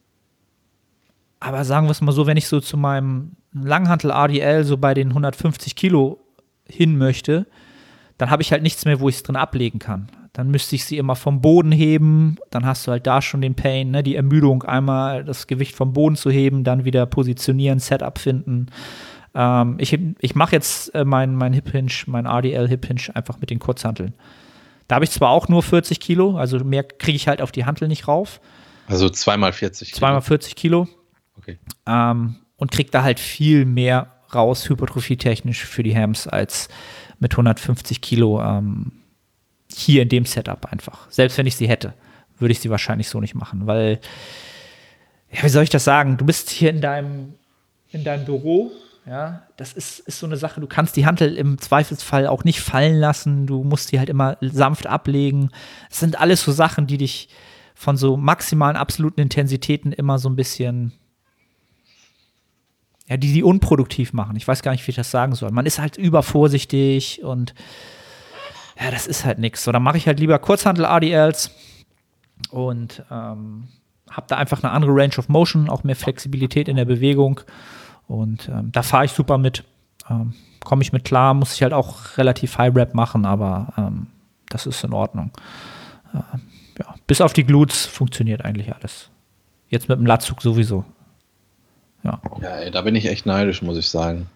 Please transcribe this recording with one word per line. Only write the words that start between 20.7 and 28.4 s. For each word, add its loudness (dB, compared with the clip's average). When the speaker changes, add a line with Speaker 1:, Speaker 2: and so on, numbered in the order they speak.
Speaker 1:
äh, 0
mein, 0
mein 0
Hip -2
Hinge, -2
mein -4
R -2
D 0
L 0
Hip -2
Hinge -6
einfach -8
mit -8
den -4
Kurzhanteln. -6
Da 0
hab 2
ich 0
zwar 6
auch 4
nur 4
vierzig 2
Kilo, 2
also -2
mehr -2
krieg -2
ich -4
halt 0
auf -4
die -6
Hantel -2
nicht -4
rauf. -2